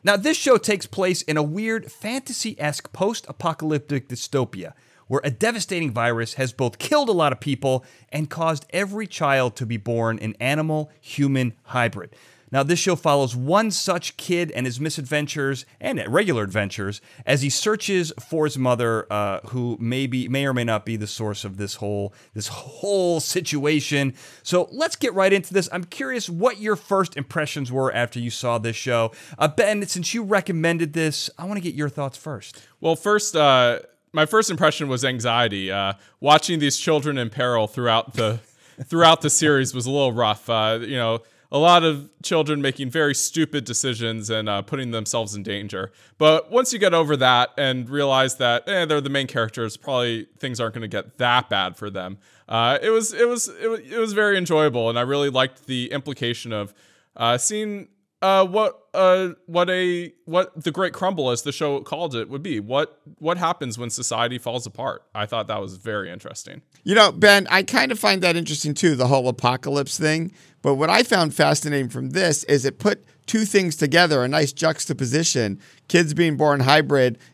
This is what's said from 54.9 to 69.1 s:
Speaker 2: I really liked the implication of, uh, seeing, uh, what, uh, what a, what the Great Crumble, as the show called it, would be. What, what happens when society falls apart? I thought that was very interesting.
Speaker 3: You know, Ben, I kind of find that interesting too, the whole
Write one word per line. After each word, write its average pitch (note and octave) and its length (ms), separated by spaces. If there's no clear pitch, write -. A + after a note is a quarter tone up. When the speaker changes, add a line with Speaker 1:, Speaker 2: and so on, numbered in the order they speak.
Speaker 2:
I A#2+ 60
really C#3+ 260
liked C3 380
the B2 240
implication B2 600
of, G#2 220
uh, A#2+ 220
seeing, G#3 520
uh, F#3+ 220
what, G3 380
uh, F#3 340
what F3 240
a, F3+ 420
what D#3+ 380
the E3+ 80
Great F3+ 220
Crumble, F3+ 360
as A#2+ 140
the C#3+ 80
show C#3+ 300
called D3+ 340
it, A2+ 120
would C#3 140
be. D#3 180
What, B2+ 400
what E3 180
happens D#3 400
when A#2+ 140
society A#2+ 480
falls A#2+ 260
apart? A2+ 380
I G#2 140
thought A2 200
that G#2 140
was F#2 160
very G2+ 320
interesting. - 540
Speaker 3:
You F3+ 120
know, G#3 160
Ben, G3+ 400
I F3+ 100
kind B3+ 300
of A3 80
find F#3+ 240
that E3+ 120
interesting D3+ 380
too, D#3 220
the B2 120
whole B2+ 200